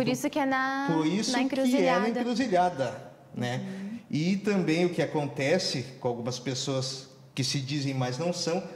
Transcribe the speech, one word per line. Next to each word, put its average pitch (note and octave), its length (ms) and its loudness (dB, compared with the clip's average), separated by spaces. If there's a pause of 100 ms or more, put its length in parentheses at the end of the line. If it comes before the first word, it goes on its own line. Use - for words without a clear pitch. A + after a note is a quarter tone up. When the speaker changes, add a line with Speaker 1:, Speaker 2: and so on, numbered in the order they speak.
Speaker 1:
Então, B3 120 2
Speaker 2:
isso B3+ 160 -2
que D4+ 100 -2
é C#4 80 2
na, C4+ 460 0
Speaker 1:
por D#3 140 2
isso G#3+ 260 2
Speaker 2:
na A#3+ 60 2
Speaker 1:
que - 20 4
é - 20 2
na - 0 - (200)
Speaker 2:
encruzilhada. G#3 460 4
Speaker 1:
encruzilhada, F#3 1040 0 (220)
né? B2 300 -2
Speaker 2:
Uhum. G3 340 -8 (120)
Speaker 1:
E E3+ 260 2
também F3+ 480 2
o E3+ 60 2
que E3 100 -2
acontece C#3+ 840 0 (160)
com B2+ 80 -2
algumas A#2 300 -4
pessoas C3+ 720 -4 (260)
que C#3 100 -2
se C#3+ 160 -2
dizem, C3+ 340 -2
mas C3 240 -2
não E3 140 0
são, F3 300 -2 (140)